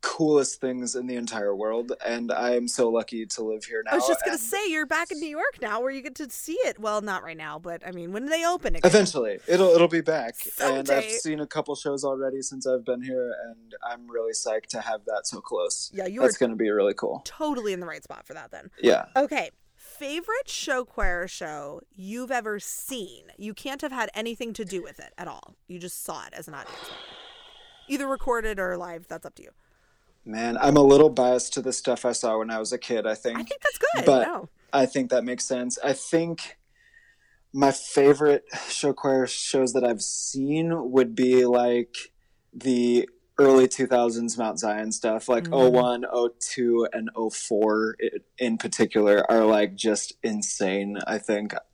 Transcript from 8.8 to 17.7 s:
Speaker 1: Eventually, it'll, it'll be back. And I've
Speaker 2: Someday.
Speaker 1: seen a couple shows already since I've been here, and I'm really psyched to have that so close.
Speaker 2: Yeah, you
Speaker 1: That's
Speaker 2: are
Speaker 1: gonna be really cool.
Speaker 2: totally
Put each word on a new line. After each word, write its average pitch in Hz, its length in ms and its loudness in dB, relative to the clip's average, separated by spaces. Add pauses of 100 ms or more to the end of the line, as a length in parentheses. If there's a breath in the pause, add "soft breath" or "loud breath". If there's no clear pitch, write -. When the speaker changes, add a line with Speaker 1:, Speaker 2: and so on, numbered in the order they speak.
Speaker 1:
Eventually, 151 560 2
it'll, 180 280 4
it'll 170 140 6
be 165 120 0
back. 147 360 -4 (220)
And 135 200 0
I've 135 80 -6 (180)
Speaker 2:
Someday. 220 40 -10 (100)
Speaker 1:
seen 156 220 -6
a 147 60 -6
couple 147 280 -6
shows 139 280 -6
already 135 380 -4
since 131 260 -8
I've 127 160 0
been 123 200 -4
here, 127 320 -4 (160)
and 113 240 -20 (100)
I'm 120 260 -10
really 113 220 -4
psyched 110 360 -4
to 113 120 -8
have 110 240 -6
that 107 220 -4
so - 160 -8
close. - 500 -4
Speaker 2:
Yeah, 196 140 -6
you 208 160 -2
Speaker 1:
That's 214 140 4
Speaker 2:
are - 100 -14
Speaker 1:
gonna 113 100 -2
be 110 140 2
really 101 240 2
cool. - 320 -6
Speaker 2:
totally 247 480 -4